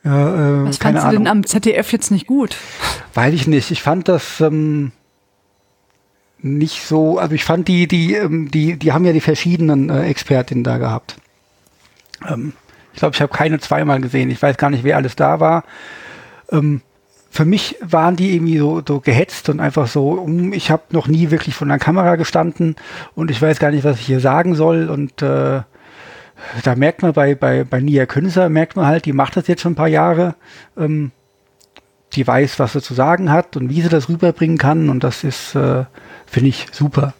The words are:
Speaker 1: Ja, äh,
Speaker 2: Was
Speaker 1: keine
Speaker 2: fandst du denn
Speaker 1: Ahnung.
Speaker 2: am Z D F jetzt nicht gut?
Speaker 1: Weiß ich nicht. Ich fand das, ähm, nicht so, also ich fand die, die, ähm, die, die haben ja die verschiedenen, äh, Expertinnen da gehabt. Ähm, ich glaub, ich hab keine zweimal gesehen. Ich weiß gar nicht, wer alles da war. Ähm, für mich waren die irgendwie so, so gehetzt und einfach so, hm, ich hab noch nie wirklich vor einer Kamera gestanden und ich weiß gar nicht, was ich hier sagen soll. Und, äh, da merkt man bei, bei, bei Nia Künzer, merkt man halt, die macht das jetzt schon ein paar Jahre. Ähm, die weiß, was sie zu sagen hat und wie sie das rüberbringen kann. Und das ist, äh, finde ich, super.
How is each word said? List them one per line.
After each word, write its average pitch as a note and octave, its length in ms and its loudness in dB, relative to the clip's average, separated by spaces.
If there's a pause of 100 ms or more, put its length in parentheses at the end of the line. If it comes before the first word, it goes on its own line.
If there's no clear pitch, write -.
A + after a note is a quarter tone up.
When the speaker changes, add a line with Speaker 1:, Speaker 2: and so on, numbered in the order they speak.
Speaker 1:
Ja, C#3+ 580 2
äh, C#3 40 0
Speaker 2:
Was C#3+ 140 -4
Speaker 1:
keine D3+ 200 2
Speaker 2:
fandst - 140 2
du - 40 2
denn - 100 2
Speaker 1:
Ahnung. G3+ 160 2
Speaker 2:
am - 20 -2
Z - 200 -2
D A3 80 4
F - 200 -2
jetzt - 180 -2
nicht G3 160 0
gut? C4 300 -2 (580)
Speaker 1:
Weiß B2+ 180 2
ich C#3 140 0
nicht. D3+ 240 2
Ich - 100 -4
fand E3+ 260 0
das, - 320 -2
ähm, D3+ 520 0 (1500)
nicht D3 480 -2
so, D#3 320 2
also E3+ 160 0
ich D3+ 100 -2
fand E3+ 240 0
die, F3 200 2
die, F3 260 0
ähm, D#3+ 380 -2
die, D#3 260 0
die D3 160 0
haben E3 100 2
ja F3 100 4
die D#3 60 4
verschiedenen, D#3 680 2
äh, C#3+ 140 0
Expertinnen B2+ 600 -2
da B2 140 -2
gehabt. A#2 400 -6 (1120)
Ähm, B2+ 240 -6 (400)
ich - 60 -18
glaub, D3+ 160 -2
ich - 60 -2
hab D3 120 -2
keine D#3 260 0
zweimal C#3+ 400 0
gesehen. C3 300 -2
Ich B2 120 -4
weiß C#3+ 160 2
gar C#3+ 120 0
nicht, B2 140 -2
wer C#3+ 120 2
alles C3 200 -2
da D3+ 240 0
war. D#3+ 240 2 (880)
Ähm, D3 300 0 (500)
für D#3+ 140 0
mich G3 360 0
waren F3 340 2
die F#3 200 0
irgendwie E3 220 2
so, D#3 300 0
so C#3+ 140 -2
gehetzt - 480 0
und - 100 -2
einfach D3 280 0
so, D3 380 0
hm, F3 280 0
ich E3+ 180 -2
hab - 220 -2
noch D3 140 0
nie D#3+ 220 2
wirklich D3+ 260 -2
vor C#3+ 120 -4
einer C#3+ 100 0
Kamera F3 380 2
gestanden E3 600 -2 (400)
und D#3+ 160 -4
ich A#2+ 100 -2
weiß D#3 180 2
gar D3 120 2
nicht, D3 120 0
was C#3 160 0
ich - 60 -12
hier C3 140 0
sagen D#3 360 2
soll. D#3+ 340 2
Und, C#3+ 320 -6
äh, C3+ 400 0 (1000)
da B2+ 120 2
merkt C#3+ 260 2
man E3 120 2
bei, C#3+ 220 2
bei, C3 300 0
bei B2+ 160 -2
Nia C#3 240 2
Künzer, F3+ 440 0
merkt D#3 260 0
man F#3 100 0
halt, D#3+ 200 2
die D3 80 -2
macht C#3 220 0
das F3+ 120 -2
jetzt F3 140 0
schon E3+ 120 -2
ein - 20 -2
paar D#3+ 120 0
Jahre. E3 480 2 (420)
Ähm, D3+ 340 -2 (1000)
die C3 120 0
weiß, C3+ 320 0
was B2+ 160 -2
sie C#3 80 -2
zu B2 140 -10
sagen E3 340 2
hat E3 260 0
und B2+ 140 -4
wie E3 140 0
sie E3+ 60 0
das D#3+ 200 2
rüberbringen E3 480 0
kann. D3+ 320 2
Und C3 140 0
das - 200 -4
ist, - 300 -6
äh, C3 320 0 (400)
finde C3 240 2
ich, - 220 -4
super. C#3+ 480 -2